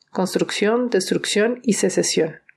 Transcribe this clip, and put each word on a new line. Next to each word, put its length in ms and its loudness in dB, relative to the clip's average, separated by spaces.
construcción, 800 0
destrucción 720 0
y 80 4
secesión. 640 0